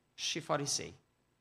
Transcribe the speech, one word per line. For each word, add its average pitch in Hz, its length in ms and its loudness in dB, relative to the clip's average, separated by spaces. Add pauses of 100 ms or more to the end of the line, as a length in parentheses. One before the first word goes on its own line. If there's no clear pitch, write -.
(140)
și - 260 -2
farisei. 143 540 0 (480)